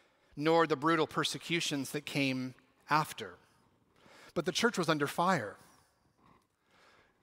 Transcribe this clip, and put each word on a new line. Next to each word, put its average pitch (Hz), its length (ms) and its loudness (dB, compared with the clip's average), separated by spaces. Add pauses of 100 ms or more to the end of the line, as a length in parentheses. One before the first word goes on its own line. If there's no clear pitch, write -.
(360)
nor 160 320 4
the 151 80 0
brutal 156 320 2
persecutions 156 840 -4
that 147 140 -6
came 131 480 -2 (360)
after. 117 460 -2 (960)
But 165 120 -4
the 180 60 -2
church - 260 0
was 165 120 0
under 147 180 2
fire. 165 480 0 (1700)